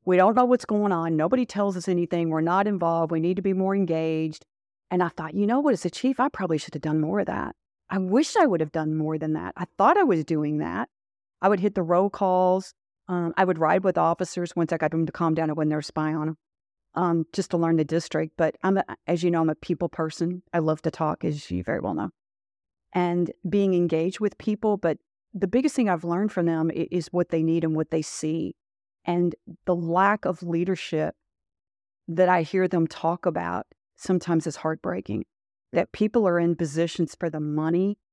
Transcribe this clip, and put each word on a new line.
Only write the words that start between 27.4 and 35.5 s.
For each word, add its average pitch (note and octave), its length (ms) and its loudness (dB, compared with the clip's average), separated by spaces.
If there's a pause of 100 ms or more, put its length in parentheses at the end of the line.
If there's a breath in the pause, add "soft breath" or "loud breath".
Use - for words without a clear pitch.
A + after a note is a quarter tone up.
need E3 220 0
and D#3+ 100 0
what D#3 160 -2
they D#3+ 120 0
see. D#3+ 520 -6 (500)
And F3 300 0 (300)
the F#3 100 2
lack F3+ 520 0
of F3 160 -4
leadership E3+ 760 -2 (880)
that F3+ 220 4
I F3+ 140 4
hear F#3 260 0
them E3 180 2
talk - 380 -4
about E3+ 420 -2 (300)
sometimes E3+ 500 0
is D3+ 100 -8
heartbreaking, F3+ 680 -6 (480)